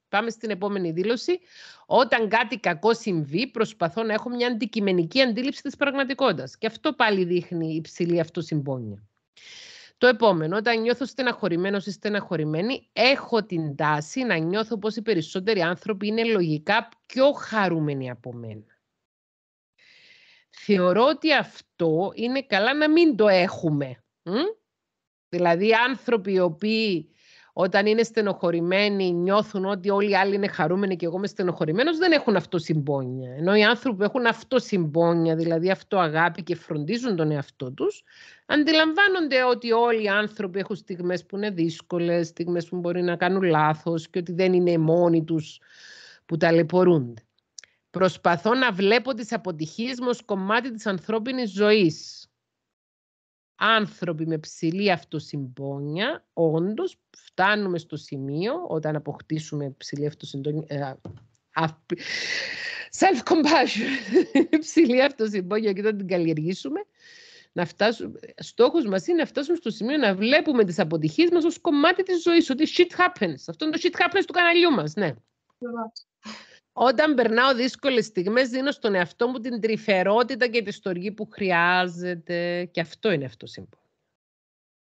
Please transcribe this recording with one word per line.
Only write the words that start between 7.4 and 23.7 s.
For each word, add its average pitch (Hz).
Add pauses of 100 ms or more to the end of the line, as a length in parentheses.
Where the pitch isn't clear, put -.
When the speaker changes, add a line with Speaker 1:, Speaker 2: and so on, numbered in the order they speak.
Speaker 1:
υψηλή 170
αυτοσυμπόνια. 135 (960)
Το 247
επόμενο, 196
«Όταν 226
νιώθω 240
στεναχωρημένος 196
ή 202
στεναχωρημένη, 190
έχω 233
την 160
τάση 151
να 202
νιώθω 208
πως 214
οι 233
περισσότεροι 190
άνθρωποι 190
είναι 226
λογικά 190 (160)
πιο 262
χαρούμενοι 160
από 123
μένα». 110 (1700)
Θεωρώ 190
ότι 302
αυτό 175
είναι 247
καλά 220
να 302
μην 311
το 214
έχουμε. 151 (200)